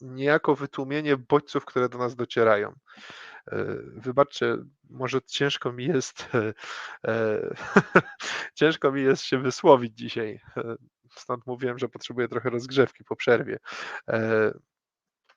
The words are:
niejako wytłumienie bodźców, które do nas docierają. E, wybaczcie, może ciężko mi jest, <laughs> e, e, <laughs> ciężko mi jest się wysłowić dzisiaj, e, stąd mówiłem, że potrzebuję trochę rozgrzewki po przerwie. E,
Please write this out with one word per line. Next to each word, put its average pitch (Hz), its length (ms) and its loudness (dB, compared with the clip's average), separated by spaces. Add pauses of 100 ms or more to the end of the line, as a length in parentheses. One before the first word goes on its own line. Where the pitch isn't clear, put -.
niejako 135 540 2
wytłumienie 143 640 -2
bodźców, 143 480 0
które 123 240 0
do 120 80 -14
nas 123 180 -4
docierają. 110 540 2 (800)
E, 104 140 -4 (160)
wybaczcie, 120 760 0 (320)
może 127 320 -4
ciężko - 500 -4
mi 123 140 -8
jest, - 440 -4
<laughs> - 60 -2
e, 107 180 0 (540)
e, 110 480 -2 (400)
<laughs> - 640 -2
ciężko 151 320 2
mi 139 100 -2
jest 135 220 2
się 131 160 0
wysłowić 127 580 4
dzisiaj, 117 420 -8 (180)
e, 117 180 -8 (400)
stąd 123 320 -8
mówiłem, 123 320 -6
że 123 100 -4
potrzebuję 123 380 -6
trochę 120 220 -2
rozgrzewki 123 540 2
po - 120 -6
przerwie. 113 440 2 (480)
E, 110 460 2 (840)